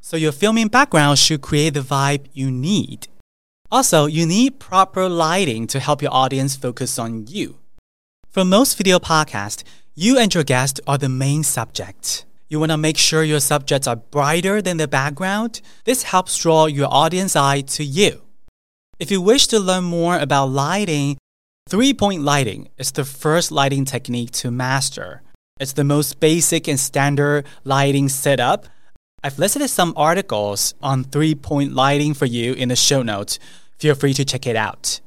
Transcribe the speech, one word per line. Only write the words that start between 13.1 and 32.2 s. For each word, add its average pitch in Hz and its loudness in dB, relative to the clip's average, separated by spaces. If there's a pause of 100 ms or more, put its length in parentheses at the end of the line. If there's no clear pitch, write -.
your 151 2
subjects 139 0
are 120 -2
brighter 170 0
than 180 -2
the 156 0
background. 185 -2 (240)
This 262 0
helps - 0
draw 160 4
your 143 0
audience 165 2
eye 139 2 (160)
to 151 -4
you. 151 0 (760)
If - -6
you 196 0
wish 220 4
to 220 2
learn 185 0
more 170 0
about 139 0
lighting, 143 -2 (500)
three-point 202 0
lighting 135 0
is 135 -6
the 143 -2
first 156 -2
lighting 139 0
technique 120 -6
to - -6
master. 127 -4 (400)
It's 139 -8
the 147 0
most 147 0
basic 160 2
and 143 -2
standard 143 0 (180)
lighting 139 2
setup. 135 0 (540)
I've 139 -8
listed 247 0
some 175 0
articles 135 0 (100)
on 135 -2
three-point 143 -2
lighting 143 2
for 143 -2